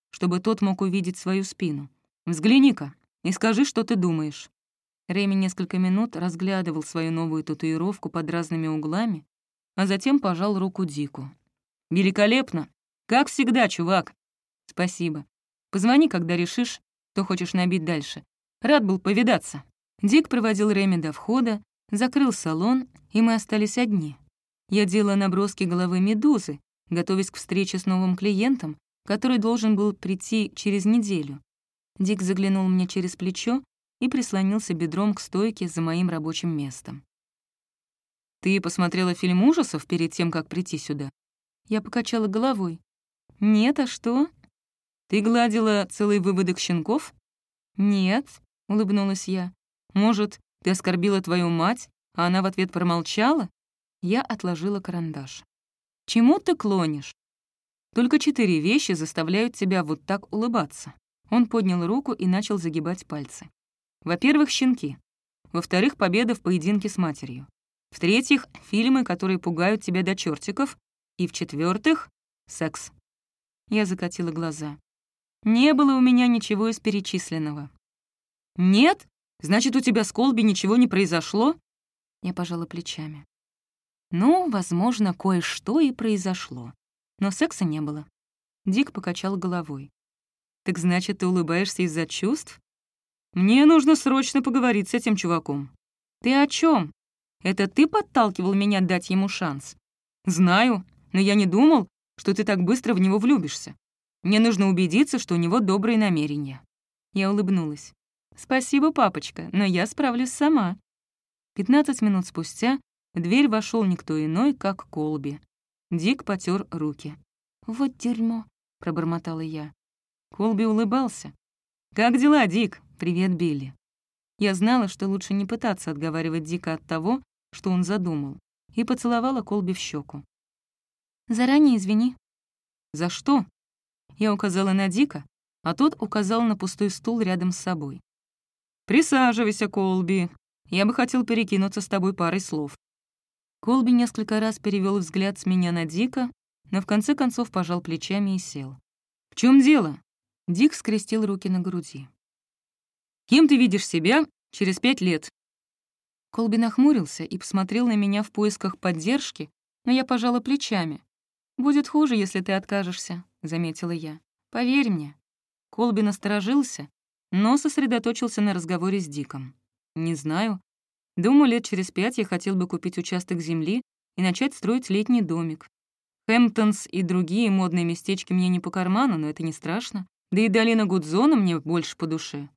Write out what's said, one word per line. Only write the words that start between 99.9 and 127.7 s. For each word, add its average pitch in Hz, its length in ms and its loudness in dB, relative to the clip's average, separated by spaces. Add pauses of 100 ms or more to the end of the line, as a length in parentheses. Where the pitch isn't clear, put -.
"Знаю, 185 600 4 (280)
но 185 80 2
я 202 140 4
не 208 120 4
думал, 240 400 4 (320)
что 196 160 -2
ты 214 100 -2
так 196 200 0
быстро 247 300 0
в 180 40 0
него 190 200 2
влюбишься. 214 580 -2 (460)
Мне 214 180 4
нужно 202 280 4
убедиться, 190 500 2
что - 160 -4
у 170 40 2
него 170 220 2
добрые 202 360 2
намерения". 147 640 -2 (540)
Я 196 160 0
улыбнулась. 180 640 -2 (440)
"Спасибо, 277 560 0
папочка, 185 600 -2
но 196 120 2
я 180 220 2
справлюсь 254 460 -2
сама". 277 440 2 (760)
Пятнадцать 269 480 2
минут 190 240 2
спустя 233 520 -4 (360)
в 175 60 -2
дверь 233 280 2
вошёл 220 360 0
никто 170 380 -2
иной, 202 320 0
как 190 360 -6
Колби. 151 500 -6 (500)
Дик 180 340 -2
потёр 196 460 -4
руки. 151 460 -8 (500)
"Вот 262 300 -4
дерьмо", 226 480 -4 (360)
пробормотала 165 600 -4
я. 156 320 -10 (580)
Колби 220 360 0
улыбался. 220 640 -2 (640)
"Как 233 240 4
дела, 285 280 6
Дик? 196 360 0 (160)
Привет, 180 360 0
Билли". 147 400 -2 (640)
Я 202 160 2
знала, 220 340 2
что 196 200 -6
лучше 196 260 -4
не 202 120 -2
пытаться 214 440 -6
отговаривать 160 540 -4
Дика 165 300 -6
от - 100 -12
того, 185 380 -2 (300)
что - 180 -4